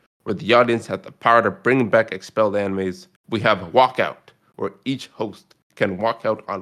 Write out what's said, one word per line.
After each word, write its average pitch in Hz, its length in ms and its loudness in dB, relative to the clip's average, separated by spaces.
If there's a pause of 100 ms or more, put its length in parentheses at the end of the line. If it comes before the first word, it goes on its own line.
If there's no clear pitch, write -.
(260)
where 110 100 -4
the 92 180 -2
audience 117 320 4
has 98 160 -6
the - 100 -20
power 117 300 2
to 107 80 2
bring 117 400 0
back 113 240 2
expelled 104 400 -2
animes. 95 540 -4 (220)
We 113 100 -2
have 95 340 0
Walkout, 117 560 0 (280)
where 104 160 -6 (120)
each 131 220 -6
host - 480 -12 (180)
can 98 240 -2
walk 110 260 -2
out 107 240 -2
on 98 140 -6